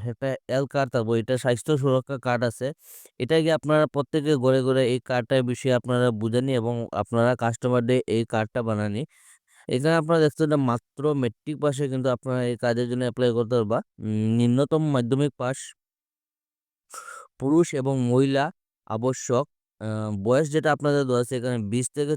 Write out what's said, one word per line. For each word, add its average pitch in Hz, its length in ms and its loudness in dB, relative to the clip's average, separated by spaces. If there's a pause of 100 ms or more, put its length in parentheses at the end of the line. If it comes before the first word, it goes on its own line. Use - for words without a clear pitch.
একটা 120 240 -6 (200)
এল 131 180 0
কার্ড 135 240 -2
থাকবে, 117 280 0
এটা 113 200 -2
স্বাস্থ্য 123 400 0
সুরক্ষা 131 400 0
কার্ড 120 260 -2
আছে। 120 220 -4 (540)
এটা 127 180 2
গিয়ে 160 160 2
আপনারা 151 320 2
প্রত্যেকে 143 500 0
ঘরে 131 260 4
ঘরে 131 240 2
এই 123 140 2
কার্ডটার 127 420 0
বিষয়ে 123 320 0
আপনারা 123 360 0
বুঝে 113 300 0
নিন 135 160 0
এবং 117 180 -2 (180)
আপনারা 117 440 2
কাস্টমার 120 480 0
ডে 127 120 2 (100)
এই 113 200 0
কার্ডটা 110 360 -2
বানানি। 104 400 -2 (680)
এখানে 143 280 2
আপনারা 165 240 2
দেখতে 151 200 2
পাচ্ছেন 151 220 2
মাত্র 123 400 -4 (120)
মেট্রিক 139 440 -4
পাশে 143 300 -2
কিন্তু 131 220 -2
আপনারা 127 340 -4
এই 120 120 -2
কাজের 120 320 0
জন্য 123 160 -2
অ্যাপ্লাই 123 280 0
করতে 117 220 0
পারবা। 113 240 2 (180)
উম, 107 380 -2
নিম্নতম 123 560 2
মাধ্যমিক 135 460 0
পাস, 131 220 -6 (1800)
পুরুষ 156 380 2
এবং 135 260 -2
মহিলা 135 440 2 (420)
আবশ্যক। 123 580 -2 (360)
আহ, 107 380 -6
বয়স 123 320 2
যেটা 151 220 0
আপনাদের 143 320 0
দেওয়া 123 180 0
আছে 123 140 -6
এখানে 123 280 -4
বিশ 117 260 -2
থেকে 147 260 -2